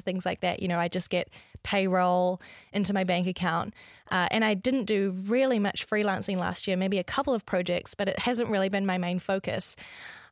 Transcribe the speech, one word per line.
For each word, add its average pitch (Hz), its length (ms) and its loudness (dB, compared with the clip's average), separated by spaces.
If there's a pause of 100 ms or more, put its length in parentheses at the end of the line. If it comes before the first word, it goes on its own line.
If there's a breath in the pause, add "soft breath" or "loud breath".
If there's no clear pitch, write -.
things 185 200 -4
like 180 140 -4
that. - 220 -4
You 185 80 -2
know, 170 100 0
I 170 80 2
just 180 220 -4
get 180 200 -2 (340 soft breath)
payroll 180 800 2 (320 loud breath)
into 202 200 0
my 190 100 2
bank 180 240 2
account. 175 460 -2 (360 soft breath)
Uh, 180 220 2
and 220 120 2
I 214 120 2
didn't 247 300 0
do 196 260 2 (140)
really 247 320 4
much 202 300 0
freelancing 202 500 0
last 175 300 -2
year, 190 80 2
maybe 190 220 2
a 180 60 0
couple 277 300 0
of 220 120 -2
projects, 175 500 -2
but 202 140 -2
it - 100 -2
hasn't 240 300 0
really 196 180 2
been 196 180 0
my 185 120 2
main 180 220 -2
focus. - 560 0 (560 loud breath)